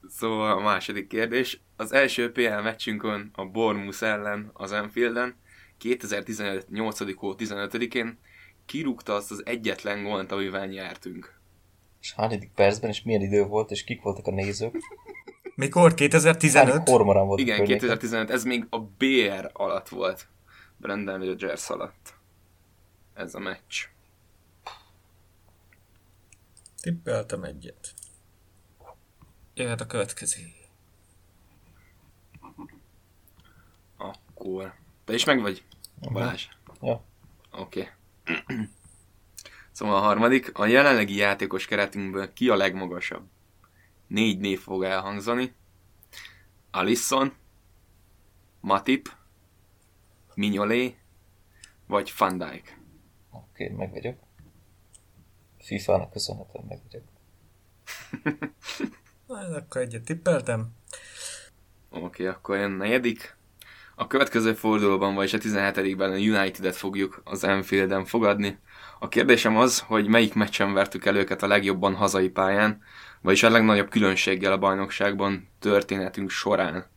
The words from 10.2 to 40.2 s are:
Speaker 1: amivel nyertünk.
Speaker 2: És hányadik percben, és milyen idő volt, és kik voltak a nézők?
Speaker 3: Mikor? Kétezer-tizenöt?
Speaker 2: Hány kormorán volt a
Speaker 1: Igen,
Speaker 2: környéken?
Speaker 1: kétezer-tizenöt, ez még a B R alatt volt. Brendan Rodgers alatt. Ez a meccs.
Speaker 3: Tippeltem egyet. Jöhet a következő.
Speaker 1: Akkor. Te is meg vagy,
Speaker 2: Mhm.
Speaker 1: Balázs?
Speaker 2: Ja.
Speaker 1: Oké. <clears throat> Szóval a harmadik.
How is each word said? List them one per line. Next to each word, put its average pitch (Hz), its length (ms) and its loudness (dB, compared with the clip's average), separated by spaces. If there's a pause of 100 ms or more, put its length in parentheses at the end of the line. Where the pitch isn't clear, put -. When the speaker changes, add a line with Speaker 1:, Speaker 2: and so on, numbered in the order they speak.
Speaker 1:
amivel 98 360 -4
nyertünk. 92 720 -14 (640)
Speaker 2:
És - 120 -14
hányadik 107 420 -2
percben, 104 340 4
és 104 120 -6
milyen 110 200 2
idő 101 220 2
volt, 107 280 0
és 101 120 -8
kik - 180 -8
voltak 98 260 -4
a 98 40 -2
nézők? 101 440 -4 (800)
Speaker 3:
Mikor? 165 380 6
Kétezer-tizenöt? 143 800 6
Speaker 2:
Hány 160 100 2
kormorán 101 420 6
volt 98 140 0
a - 40 2
Speaker 1:
Igen, 113 140 2
Speaker 2:
környéken? 104 220 4
Speaker 1:
kétezer-tizenöt, 113 500 -2
ez 120 140 0
még 120 260 -2
a 117 100 -4
B 104 240 -6 (380)
R - 120 -10
alatt 95 360 -4
volt. 92 380 -4 (500)
Brendan 98 480 -6
Rodgers 92 440 -6
alatt. - 440 -10 (1000)
Ez - 220 -14
a - 40 -12
meccs. - 440 -10 (3000)
Speaker 3:
Tippeltem 113 600 -6
egyet. - 500 -16 (1600)
Jöhet 117 280 -4
a 113 40 -6
következő. - 560 -6 (3500)
Speaker 1:
Akkor. 95 760 -10 (320)
Te 107 80 -4
is 117 120 0
meg 135 160 4
vagy, 101 220 -4 (380)
Speaker 2:
Mhm. 117 120 -8
Speaker 1:
Balázs? 117 340 -4 (340)
Speaker 2:
Ja. 120 220 -4 (480)
Speaker 1:
Oké. - 380 -10 (340)
<clears throat> 107 460 -6 (1040)
Szóval 104 240 -2
a 98 40 6
harmadik. 110 580 4